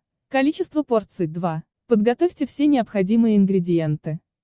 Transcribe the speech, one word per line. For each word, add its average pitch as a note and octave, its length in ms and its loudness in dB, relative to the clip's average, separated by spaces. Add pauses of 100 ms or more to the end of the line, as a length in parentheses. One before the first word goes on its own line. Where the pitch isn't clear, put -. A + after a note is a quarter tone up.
(280)
Количество D4 560 -2
порций — G3+ 440 -2
два. E3 360 -6 (240)
Подготовьте A#3+ 580 0
все C#4+ 220 -2
необходимые A3 720 2
ингредиенты. F3 840 0 (240)